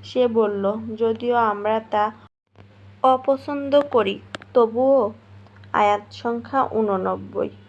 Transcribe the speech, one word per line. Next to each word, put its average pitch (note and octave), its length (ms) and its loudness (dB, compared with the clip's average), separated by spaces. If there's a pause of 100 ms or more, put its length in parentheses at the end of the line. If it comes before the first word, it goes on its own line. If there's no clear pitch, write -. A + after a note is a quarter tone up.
সে B3 240 0
বলল, G#3 440 0 (240)
"যদিও A3+ 400 -2
আমরা G#3+ 440 0 (100)
তা G#3+ 220 0 (880)
অপছন্দ C4+ 800 2
করি, G#3+ 380 0 (360)
তবুও।" A#3+ 580 4 (600)
আয়াত G#3 380 2
সংখ্যা A#3+ 640 -4
ঊননব্বই। G3 760 -2 (200)